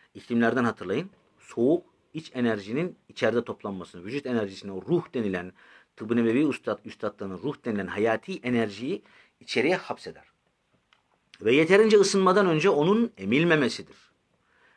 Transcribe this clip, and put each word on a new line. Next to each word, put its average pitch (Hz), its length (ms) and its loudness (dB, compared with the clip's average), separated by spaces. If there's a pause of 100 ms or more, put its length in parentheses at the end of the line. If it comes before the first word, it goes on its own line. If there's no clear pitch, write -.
(140)
İklimlerden 117 500 0
hatırlayın. 113 460 -4 (300)
Soğuk - 460 0 (280)
iç 160 200 -14
enerjinin 120 640 -4 (120)
içeride 117 340 0
toplanmasını, 92 600 -12
vücut 131 220 -8
enerjisine, 101 460 -4
o 92 100 -10
ruh - 320 -2
denilen, 92 400 -4 (420)
Tıbb-ı 117 200 -4
Nebevi 120 340 2
üstad, 110 360 -6
üstadlarının 98 520 -10
ruh 135 180 -8 (100)
denilen 101 220 -4
hayati 110 560 -2
enerjiyi 120 600 -2 (360)
içeriye 185 360 0
hapseder. - 480 -10 (1160)
Ve 113 140 4
yeterince 202 420 6
ısınmadan 190 480 4
önce 165 240 2
onun 190 480 2
emilmemesidir. 131 800 0 (800)